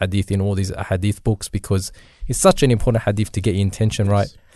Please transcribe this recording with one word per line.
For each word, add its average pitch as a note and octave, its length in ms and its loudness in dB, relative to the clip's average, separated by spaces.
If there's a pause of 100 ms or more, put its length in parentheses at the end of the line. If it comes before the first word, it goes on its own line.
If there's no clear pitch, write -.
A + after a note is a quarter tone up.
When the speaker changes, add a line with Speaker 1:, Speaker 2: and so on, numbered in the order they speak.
Speaker 1:
hadith G2 340 -2
in G2 60 0
all G2+ 140 0
these F#2+ 180 -2 (160)
hadith G2 340 -2
books - 240 -2
because G2 440 -4 (360)
it's B2+ 120 -4
such F#3+ 240 4
an B2+ 80 4
important A2+ 320 2
hadith G#2+ 280 -2
to F#2 100 -4
get G2+ 140 0
your G2 60 0
intention G2+ 460 0
Speaker 2:
Yes. G2+ 100 2
Speaker 1:
right. - 200 -2 (180)